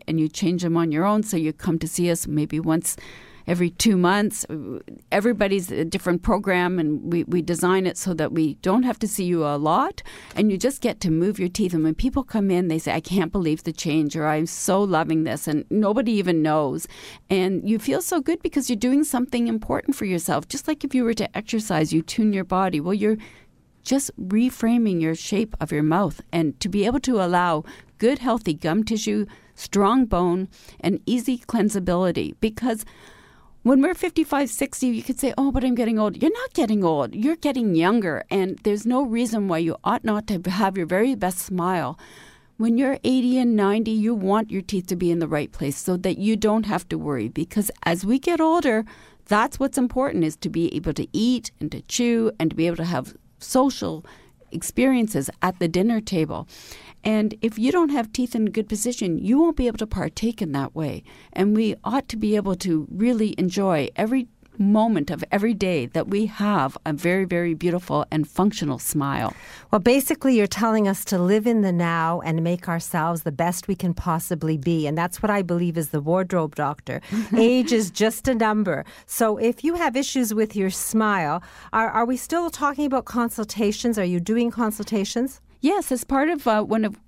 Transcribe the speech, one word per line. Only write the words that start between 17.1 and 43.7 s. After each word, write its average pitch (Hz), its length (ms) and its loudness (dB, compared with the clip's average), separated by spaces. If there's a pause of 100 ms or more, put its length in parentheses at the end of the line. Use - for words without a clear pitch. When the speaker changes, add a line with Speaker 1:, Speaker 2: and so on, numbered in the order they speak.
Speaker 1:
And 190 400 0
you 226 80 2
feel 269 240 -2
so 339 180 -2
good 320 220 -2
because 302 260 -2
you're 240 100 0
doing 254 260 2
something 247 440 0
important 226 480 -2
for 226 100 -6
yourself. 180 420 -2
Just - 200 -8
like 311 160 -2
if 277 120 -4
you 254 80 2
were 226 100 0
to - 240 -4
exercise, 185 560 -2
you 160 80 2
tune 214 320 0
your 190 120 -2
body. 185 340 0
Well, 175 160 -2
you're 214 220 2 (640)
just 269 260 0 (100)
reframing 226 800 2
your 160 140 2
shape 214 480 -2
of 156 100 -4
your 147 120 0
mouth, 170 360 0 (140)
and 160 280 0
to 208 60 -4
be 196 200 0
able 262 140 0
to 233 200 2
allow 175 420 2 (360)
good, 262 180 2
healthy 226 380 -2
gum 175 280 0
tissue, 214 440 -2 (260)
strong 220 520 2
bone, 180 420 0 (320)
and 180 260 0
easy 247 320 0
cleansability. 180 1040 0
Because 220 440 -2 (760)
when 262 200 6
we're 339 140 2
fifty-five, 302 560 -2
sixty, - 380 -4
you 226 120 -2
could - 180 -6
say, 277 200 0
"Oh, 277 120 2
but 254 120 0
I'm 254 100 2
getting 226 240 0
old." 214 240 0
You're 320 100 4
not 494 220 -6
getting 214 300 2
old. 147 320 2
You're 277 200 0
getting 247 380 0
younger, 180 560 2
and 190 300 0
there's 208 260 -2
no 247 180 2
reason 226 440 0
why 165 100 0
you 165 260 0
ought 233 200 0
not 214 240 -2
to 196 200 -2
have 190 300 0
your 175 80 -2
very 214 300 2
best 185 240 -2
smile. 175 580 -2 (600)
When 233 200 2
you're 269 260 0
eighty 254 360 4
and 240 160 4
ninety, 208 340 2